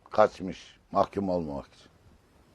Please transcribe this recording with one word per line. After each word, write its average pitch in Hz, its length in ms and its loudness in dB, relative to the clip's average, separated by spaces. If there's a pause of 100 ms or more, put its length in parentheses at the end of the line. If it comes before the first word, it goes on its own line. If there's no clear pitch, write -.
(100)
kaçmış - 680 0 (140)
mahkum 98 360 0
olmamak 78 380 -4
için. - 240 -20 (640)